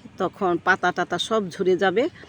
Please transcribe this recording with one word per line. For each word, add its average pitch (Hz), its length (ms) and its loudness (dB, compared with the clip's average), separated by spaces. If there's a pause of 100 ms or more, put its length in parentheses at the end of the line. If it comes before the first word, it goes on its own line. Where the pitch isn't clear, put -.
(180)
তখন 175 460 -2
পাতা 185 280 2
টাতা 175 260 -2
সব 214 320 -2
ঝরে 180 280 0
যাবে। 196 320 2 (200)